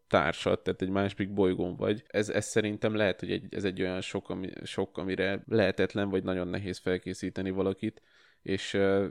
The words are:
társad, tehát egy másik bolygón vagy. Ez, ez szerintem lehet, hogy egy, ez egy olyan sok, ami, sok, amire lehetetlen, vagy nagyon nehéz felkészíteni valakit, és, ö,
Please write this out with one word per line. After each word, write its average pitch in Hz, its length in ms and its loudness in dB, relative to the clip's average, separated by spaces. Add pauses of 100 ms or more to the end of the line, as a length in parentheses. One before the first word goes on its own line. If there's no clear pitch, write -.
társad, 87 540 2
tehát 92 200 -2
egy 95 60 0
másik 98 440 0
bolygón 92 440 2
vagy. 101 300 -2
Ez, 107 220 0
ez - 180 0
szerintem 107 480 0
lehet, 104 260 2
hogy 95 100 -6
egy, 92 240 -4
ez 98 100 -4
egy 95 180 -2
olyan 92 180 -2
sok, - 300 -6
ami, 92 180 -6 (140)
sok, - 360 -4
amire 95 480 0
lehetetlen, 101 600 2
vagy 95 140 2
nagyon 92 260 0
nehéz 92 300 -4
felkészíteni 92 720 -2
valakit, 95 520 -2 (400)
és, - 320 -4
ö, 98 360 4